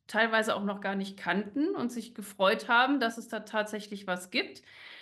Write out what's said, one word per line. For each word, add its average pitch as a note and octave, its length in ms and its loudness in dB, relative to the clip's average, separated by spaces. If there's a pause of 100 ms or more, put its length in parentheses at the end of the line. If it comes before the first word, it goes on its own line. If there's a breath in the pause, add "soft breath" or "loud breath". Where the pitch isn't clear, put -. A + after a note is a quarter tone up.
teilweise A3 500 2
auch G3+ 80 -2
noch G3 160 -2
gar G3 140 -2
nicht G3 200 -4
kannten G#3+ 540 0
und B3 200 -2
sich - 240 -8
gefreut G#3 540 2
haben, C4 320 6
dass A3+ 180 0
es - 120 -12
da A3 100 -4
tatsächlich G#3 680 -4
was F3+ 220 -4
gibt. - 320 -2 (400 loud breath)